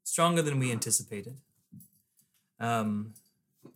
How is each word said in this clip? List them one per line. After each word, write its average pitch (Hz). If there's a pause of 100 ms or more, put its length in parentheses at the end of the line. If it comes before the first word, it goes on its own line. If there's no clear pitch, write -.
Stronger 170
than 147
we 127
anticipated. 110 (1200)
Um, 110 (640)